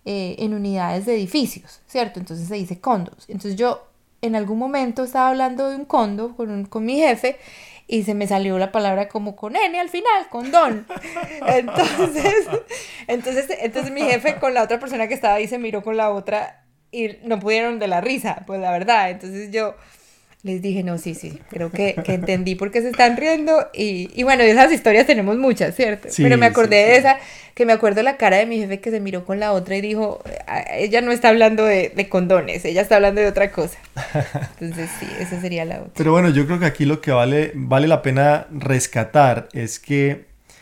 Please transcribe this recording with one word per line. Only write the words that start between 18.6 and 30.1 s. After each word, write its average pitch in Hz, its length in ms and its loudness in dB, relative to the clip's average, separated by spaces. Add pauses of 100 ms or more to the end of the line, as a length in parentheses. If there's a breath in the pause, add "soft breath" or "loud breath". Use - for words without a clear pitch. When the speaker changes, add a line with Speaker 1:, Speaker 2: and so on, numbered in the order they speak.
Speaker 1:
verdad. 190 400 2
Entonces 196 400 -12
yo 214 240 -4 (680 soft breath)
les 185 180 -6
dije, 190 220 -4
"No, 175 140 -4
sí, 165 180 -10
sí, 156 340 -16
creo 170 240 -8
que, 190 300 -2
que 190 100 -2
entendí 185 420 -2
por 196 160 -6
qué 233 100 0
se 247 80 -4
están 240 280 4
riendo". 311 560 2
Y, 190 420 -4
y 247 80 -2
bueno, 254 200 4
de 220 80 8
esas 262 200 6
historias 240 340 4
tenemos 220 320 2
muchas, 240 380 0
¿cierto? 214 320 -2
Speaker 2:
Sí, - 140 -12
Speaker 1:
Pero 143 160 6
me 240 80 6
acordé 214 400 6
Speaker 2:
sí, 226 60 6
Speaker 1:
de 247 40 10
Speaker 2:
sí. 262 40 8
Speaker 1:
esa, 269 180 6 (380 loud breath)
que 240 100 2
me 226 80 6
acuerdo 214 300 2
la 277 140 2
cara 190 200 4
de 220 80 4
mi 226 120 -4
jefe 196 220 -4
que 226 120 -6
se 214 100 -2
miró 185 240 -6
con 196 160 -4
la 208 100 0
otra 190 240 -2
y 196 60 -2
dijo, 214 420 -4 (240)